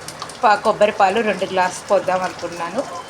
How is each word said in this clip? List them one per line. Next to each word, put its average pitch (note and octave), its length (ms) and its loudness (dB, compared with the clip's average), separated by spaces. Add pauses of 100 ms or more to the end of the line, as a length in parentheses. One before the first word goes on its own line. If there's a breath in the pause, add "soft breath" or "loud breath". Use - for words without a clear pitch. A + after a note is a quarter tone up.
(420)
పా-, G#3+ 120 6
కొబ్బరి G#3 380 2
పాలు G3+ 280 4
రెండు G3 240 0
గ్లాసు F#3 440 -2
పోద్దాం F#3 340 2
అనుకున్నాను. F3 600 -6 (280)